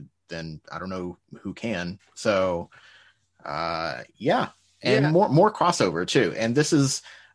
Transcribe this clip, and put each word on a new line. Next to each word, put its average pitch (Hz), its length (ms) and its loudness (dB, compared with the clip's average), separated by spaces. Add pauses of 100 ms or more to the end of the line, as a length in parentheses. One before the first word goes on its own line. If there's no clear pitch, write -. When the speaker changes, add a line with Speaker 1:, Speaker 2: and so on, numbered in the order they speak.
(280)
Speaker 1:
then 80 320 -12 (120)
I 82 80 -10
don't 90 100 -10
know 90 280 -8 (220)
who 98 140 -10
can. 95 460 -6 (140)
So, 92 560 0 (760)
uh, 80 580 -6 (140)
yeah. 170 320 -2 (340)
And 127 220 2
Speaker 2:
Yeah. 147 80 2
Speaker 1:
more, 175 160 4
more 185 240 6
crossover 98 540 0
too. 98 300 2
And 117 200 -2
this 151 160 2
is 139 300 2 (320)